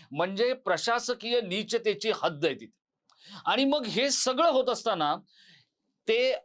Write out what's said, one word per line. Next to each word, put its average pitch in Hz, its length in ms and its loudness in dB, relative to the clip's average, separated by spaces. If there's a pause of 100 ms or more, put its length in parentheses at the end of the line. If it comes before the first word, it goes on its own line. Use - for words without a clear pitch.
(120)
म्हणजे 190 400 0
प्रशासकीय 233 880 -2
नीचतेची 214 720 -2
हद्द 156 320 -2
आहे 139 80 0
तिथे. 113 240 -16 (680)
आणि 220 180 2
मग 277 200 2
हे 226 260 0
सगळं 254 400 2
होत 262 180 2
असताना 175 480 0 (920)
ते 240 260 4 (100)